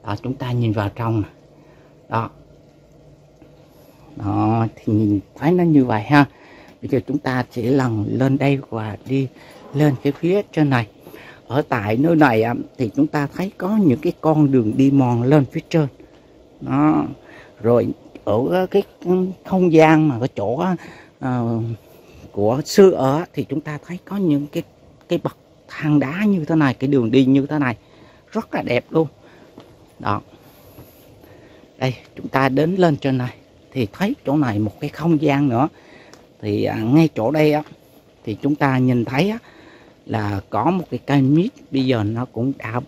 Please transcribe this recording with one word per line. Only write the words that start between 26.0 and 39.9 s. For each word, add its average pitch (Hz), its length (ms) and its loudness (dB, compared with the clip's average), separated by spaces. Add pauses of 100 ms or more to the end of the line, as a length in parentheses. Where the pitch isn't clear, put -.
đá 151 260 -4
như 190 200 0
thế 165 100 -2
này, 143 180 2
cái 135 140 -4
đường 127 240 2
đi 135 140 4
như 135 200 2
thế 151 140 -4
này. 127 180 -2 (540)
Rất - 240 -8
là 170 60 -4
đẹp 123 280 -2
luôn. 160 180 0 (920)
Đó. 104 220 -4 (1600)
Đây, 127 160 -4 (220)
chúng - 120 -14
ta 131 220 2
đến 151 260 0
lên 175 200 4
trên 131 220 -2
này 123 160 -6 (380)
thì 127 220 -2
thấy 208 220 -2 (100)
chỗ 135 120 0
này 120 220 0
một 110 200 -4
cái 147 100 -6
không 156 320 0
gian 143 280 2
nữa. 123 180 0 (760)
Thì, 107 220 -2
à, 104 140 -4
ngay 139 380 4
chỗ 113 160 -2
đây 151 220 2
á, 147 100 -2 (600)
thì 107 160 -6
chúng 143 140 0
ta 135 220 0
nhìn 127 280 0
thấy 139 240 -2
á, 220 80 -6 (680)